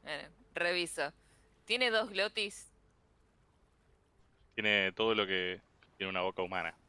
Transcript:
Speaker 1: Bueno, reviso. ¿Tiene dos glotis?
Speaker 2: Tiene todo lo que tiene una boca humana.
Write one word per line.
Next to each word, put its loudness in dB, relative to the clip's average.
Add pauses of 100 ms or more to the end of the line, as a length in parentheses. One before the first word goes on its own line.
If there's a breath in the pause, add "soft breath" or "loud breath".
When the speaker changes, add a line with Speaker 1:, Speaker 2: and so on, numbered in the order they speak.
Speaker 1:
Bueno, -8 (240)
reviso. 0 (540 soft breath)
¿Tiene 2
dos 2
glotis? -4 (1800)
Speaker 2:
Tiene 4
todo 2
lo 4
que -2 (380)
tiene -4
una -2
boca -2
humana. -4 (140)